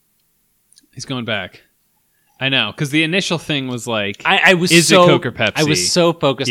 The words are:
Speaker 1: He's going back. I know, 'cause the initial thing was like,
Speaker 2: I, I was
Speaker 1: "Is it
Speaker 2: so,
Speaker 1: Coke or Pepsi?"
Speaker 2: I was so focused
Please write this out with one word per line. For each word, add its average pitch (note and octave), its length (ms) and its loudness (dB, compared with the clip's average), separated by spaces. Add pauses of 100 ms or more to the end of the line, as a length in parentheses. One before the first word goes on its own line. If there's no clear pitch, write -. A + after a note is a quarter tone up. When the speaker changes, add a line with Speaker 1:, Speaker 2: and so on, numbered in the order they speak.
(920)
Speaker 1:
He's - 120 -18
going B2+ 200 -8
back. G2+ 380 -8 (800)
I C3 60 -2
know, B2 300 0
'cause D3 120 -6
the D#3 140 0
initial E3+ 340 -2
thing C#3 300 -6
was B2 180 -8
like, G#2 380 -4
Speaker 2:
I, F3 280 2
I - 20 4
was E3+ 180 0
Speaker 1:
"Is E3 140 4
it - 100 2
Speaker 2:
so, F3+ 100 8
Speaker 1:
Coke C#3+ 200 4
or A#2+ 80 -4
Pepsi?" G#2+ 240 0
Speaker 2:
I D#3 80 0
was D3+ 260 -2
so C#3 220 2
focused C3+ 380 -2